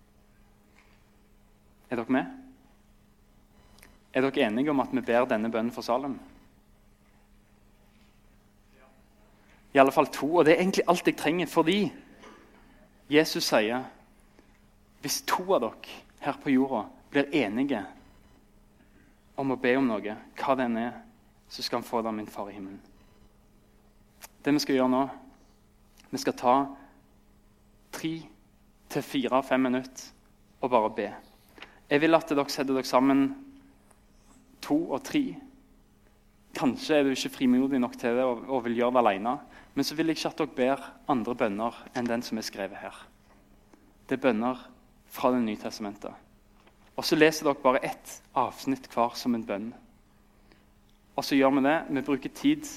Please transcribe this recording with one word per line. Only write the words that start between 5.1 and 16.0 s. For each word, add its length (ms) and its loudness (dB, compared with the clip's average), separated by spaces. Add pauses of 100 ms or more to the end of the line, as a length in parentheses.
denne 240 -2
bønnen 240 -2
for 80 -10
Salem? 320 -2 (3500)
I 40 10
alle 120 8
fall 200 4
to, 260 0
og 80 8
det 100 8
er 80 4
egentlig 240 2
alt 200 2
jeg 120 2
trenger, 280 0
fordi 440 2 (1200)
Jesus 320 2
sier, 400 2 (1160)
«Hvis 260 -4
to 160 0 (120)
av 80 2
dere 320 -8 (260)